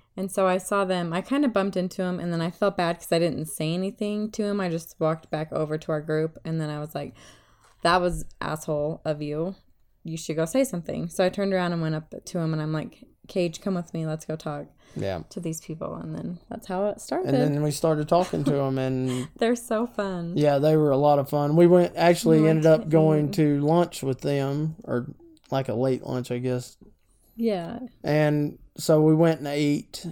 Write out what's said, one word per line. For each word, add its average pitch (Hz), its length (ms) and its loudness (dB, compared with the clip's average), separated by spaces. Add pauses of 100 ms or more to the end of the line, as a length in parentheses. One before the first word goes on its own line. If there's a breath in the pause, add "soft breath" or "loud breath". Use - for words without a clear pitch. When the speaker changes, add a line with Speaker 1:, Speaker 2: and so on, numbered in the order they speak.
(160)
Speaker 1:
And 190 160 -6
so 190 160 2
I 185 100 2
saw 202 280 -2
them. 175 280 -2
I 196 80 -2
kinda 285 260 0
bumped 196 300 0
into 185 260 -4
him, 180 160 -2
and 175 140 -4
then 165 80 -2
I 170 100 -2
felt 202 260 -2
bad 170 220 0
'cause - 120 -18
I 170 80 4
didn't 165 280 0
say 160 260 -4
anything 208 580 -4
to 214 120 -4
him. 202 160 -2
I 185 100 -2
just 165 300 -6
walked 160 300 -2
back 156 240 -6
over 156 240 -2
to 156 140 -6
our 151 100 -2
group, 156 440 -2
and 160 140 -4
then 151 100 -4
I 147 100 -6
was 151 160 -10
like, 143 180 -8 (720 soft breath)
"That 175 180 4
was 170 240 0 (160)
asshole 151 640 -4
of 151 160 -2
you. 156 340 -4 (480)
You 165 140 -8
should - 200 -6
go 165 80 0
say 262 180 2
something." 170 460 -6
So - 160 -2
I 185 40 2
turned 196 240 -2
around 180 200 0
and 165 80 -2
went 160 140 0
up 156 180 -10 (100)
to - 160 -6
him, 160 140 0
and 156 80 -2
I'm 156 120 -4
like, - 300 -8 (240)
"Cage, 175 340 -4
come 190 140 -2
with 175 180 -6
me. 160 140 -4
Let's 156 180 -6
go 156 120 -6
talk 147 300 -10 (280 soft breath)
Speaker 2:
Yeah. - 340 -4
Speaker 1:
to - 100 -12
these 165 220 -8
people." - 340 -10
And 160 200 -10
then 170 240 -8 (100)
that's - 180 -12
how 190 200 -2
it - 140 -6
started. - 340 -4
Speaker 2:
And - 20 4 (180)
then 147 60 0
we 151 100 0
started 151 360 0
talking 175 380 2
to 143 160 2
'em, 135 180 0
and 131 520 -2
Speaker 1:
<laughs> - 60 -20
They're 233 180 0
so 233 300 -2
fun. 180 500 -6
Speaker 2:
Yeah, 147 240 4
they 156 180 4
were 151 140 4
a 131 60 4
lot 147 220 4
of 135 100 -2
fun. 147 280 0
We 175 100 10
went, 175 280 6
actually 165 420 4
Speaker 1:
We 156 100 6
went 160 120 4
Speaker 2:
ended 160 120 6
up 156 120 6
Speaker 1:
to - 40 -12
Speaker 2:
going 156 400 4
Speaker 1:
eat. - 60 -6
Speaker 2:
to 147 280 4
lunch 165 400 2
with 135 200 -2
them, 143 640 -2
or, 123 220 -4 (440)
like, 135 180 -2
a 110 60 -4
late 127 320 0
lunch, 127 240 -6
I 123 80 -4
guess. 127 360 -4 (600)
Speaker 1:
Yeah. 202 440 -4 (240)
Speaker 2:
And 151 540 2 (200)
so 156 240 4
we 156 120 6
went 165 260 4
and 147 80 -8
ate. 147 640 -2